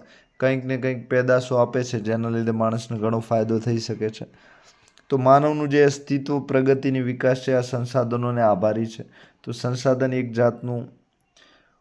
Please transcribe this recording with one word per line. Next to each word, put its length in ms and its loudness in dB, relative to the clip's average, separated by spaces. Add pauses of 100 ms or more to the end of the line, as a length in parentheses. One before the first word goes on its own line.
(400)
કંઈક 260 0
ને 120 -4
કંઈક 320 -6
પેદાશો 460 2
આપે 280 2
છે, 160 -4
જેના 300 -2
લીધે 220 -2
માણસને 460 -2
ઘણો 220 0
ફાયદો 400 0
થઈ 180 -2
શકે 320 -6
છે. 160 -12 (840)
તો 80 2
માનવનું 520 4
જે 140 6
અસ્તિત્વ, 560 0
પ્રગતિની 640 2
વિકાસ 360 0 (100)
છે, 60 2
આ 80 2
સંસાધનોને 800 -2
આભારી 440 2
છે. 180 -14 (400)
તો 80 -10
સંસાધન 640 -2
એક 180 -4
જાતનું 560 -2 (920)